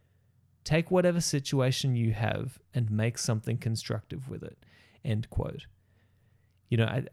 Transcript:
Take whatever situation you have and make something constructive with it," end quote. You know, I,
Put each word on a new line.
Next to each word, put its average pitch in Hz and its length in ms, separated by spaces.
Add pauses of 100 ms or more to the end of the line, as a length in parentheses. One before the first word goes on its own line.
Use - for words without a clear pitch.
(640)
Take 165 260
whatever 175 300
situation 135 760
you 113 180
have 107 440 (160)
and 117 160
make 110 280
something 113 400
constructive 113 720
with - 120
it," - 160 (460)
end 107 260
quote. - 380 (1040)
You 120 80
know, 113 80
I, 120 280